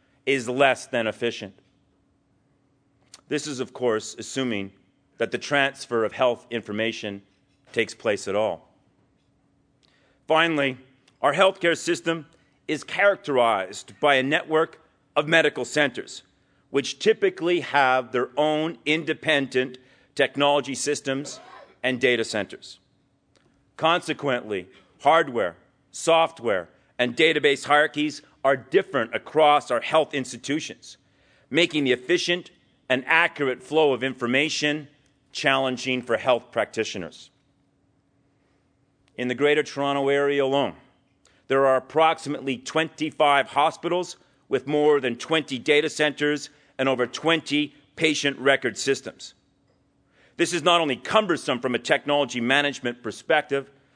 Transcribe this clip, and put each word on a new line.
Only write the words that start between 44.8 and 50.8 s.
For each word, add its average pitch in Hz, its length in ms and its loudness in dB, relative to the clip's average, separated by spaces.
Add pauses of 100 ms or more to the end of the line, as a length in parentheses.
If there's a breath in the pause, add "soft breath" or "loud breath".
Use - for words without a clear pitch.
than 123 160 -2
twenty 147 420 -4
data 147 320 2
centers 147 600 -2 (280 soft breath)
and 131 100 0
over 123 180 2
twenty 151 680 -2 (220 soft breath)
patient 147 420 0
record 131 400 0
systems. - 560 -6 (1040 soft breath)
This 170 160 0
is 170 100 -2
not 170 180 4